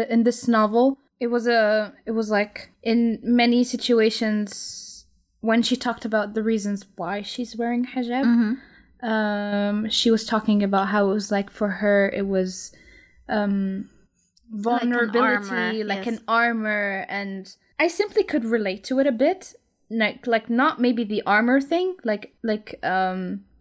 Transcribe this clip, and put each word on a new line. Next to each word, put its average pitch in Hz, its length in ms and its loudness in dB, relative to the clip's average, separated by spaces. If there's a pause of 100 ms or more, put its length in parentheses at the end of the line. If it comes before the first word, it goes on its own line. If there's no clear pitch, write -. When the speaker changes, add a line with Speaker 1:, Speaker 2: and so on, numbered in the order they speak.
(120)
Speaker 1:
in 233 140 4
this 240 240 0
novel. 233 500 4 (180)
It 240 100 -2
was 233 200 -2
a, 214 460 2 (120)
it 226 60 -4
was, 220 180 -2
like, 208 420 -2 (120)
in 226 400 2
many 240 400 4
situations 220 1400 -2 (360)
when 226 200 2
she 240 160 0
talked - 280 -4
about 208 280 -2
the 220 100 -2
reasons 202 420 -2 (120)
why 196 240 -6
she's 233 340 -10
wearing 240 300 -2
hijab, 247 400 -2
Speaker 2:
Mm-hmm. 233 280 4 (540)
Speaker 1:
um, 208 840 -2
she - 220 2
was 220 140 2
talking 214 380 2
about 196 260 2
how 202 200 2
it 190 40 2
was, 202 180 -4
like, 202 180 -2
for 208 200 -4
her, 202 400 2
it 196 180 -4
was, 185 440 -2 (580)
um, 196 600 -2 (600)
Speaker 2:
Like 226 320 -2
an 240 80 0
Speaker 1:
vulnerability, 233 580 0 (320)
Speaker 2:
armor, - 40 -4
Speaker 1:
like 196 200 -4
Speaker 2:
yes. 233 120 -4
Speaker 1:
an - 100 -20
armor, 214 840 0
and 196 440 -10 (260)
I 311 80 4
simply 403 360 0
could 262 220 -2
relate 208 400 -2
to 254 140 0
it 277 80 4
a 285 40 4
bit. 311 440 0 (340)
Like, 220 380 -2
like, 226 220 0
not 269 300 2
maybe 240 240 2
the 208 220 -4
armor 240 360 4
thing, 359 420 0
like, 208 300 -4 (100)
like, 214 400 -4
um, 185 600 -2 (160)